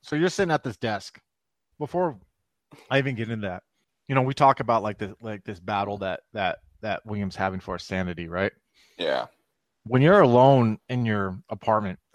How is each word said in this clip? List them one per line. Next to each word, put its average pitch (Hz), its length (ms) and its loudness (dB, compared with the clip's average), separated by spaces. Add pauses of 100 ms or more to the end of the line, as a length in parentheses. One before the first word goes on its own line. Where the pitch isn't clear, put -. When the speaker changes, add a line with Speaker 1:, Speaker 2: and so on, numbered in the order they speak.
Speaker 1:
So - 140 -8
you're 170 140 2
sitting 175 220 0
at 151 120 0
this 123 140 -8
desk. - 440 -6 (560)
Before 151 400 -4 (720)
I 135 80 2
even 135 160 0
get 113 160 -6
into 107 180 -6
that, 90 140 -8 (460)
you 135 80 -2
know, 131 80 4
we 135 100 -2
talk 139 280 4
about, 113 200 2
like, 101 160 -6
the, 101 240 -8
like, 107 220 -10
this 98 160 -12
battle 101 400 -4
that, 95 220 -6 (120)
that, 95 240 -2 (240)
that 104 240 -6
William's 101 300 -6
having 95 240 -2
for 92 160 -8
his - 80 -12
sanity, 90 440 -6
right? 90 240 -4 (460)
Speaker 2:
Yeah. - 300 -2 (560)
Speaker 1:
When 123 180 2
you're 185 200 6
alone 123 580 6 (100)
in 123 160 -2
your 98 340 -2 (100)
apartment, 107 500 -2 (160)